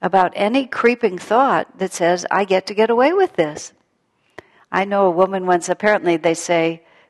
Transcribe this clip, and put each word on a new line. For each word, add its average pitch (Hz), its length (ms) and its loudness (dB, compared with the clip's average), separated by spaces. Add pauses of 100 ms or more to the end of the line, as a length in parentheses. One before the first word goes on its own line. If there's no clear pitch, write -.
about 180 340 2
any 233 300 0
creeping 233 520 -2
thought 226 640 0
that 190 120 -6
says, 175 400 -2
"I 202 140 0
get 185 220 0
to 214 60 -8
get 220 160 2
away 254 240 2
with 381 220 0
this." 156 380 -4 (1000)
I 190 140 0
know 202 220 2
a 180 40 2
woman 185 340 0
once, 180 220 0
apparently 180 500 0
they 165 180 0
say 165 480 -2 (260)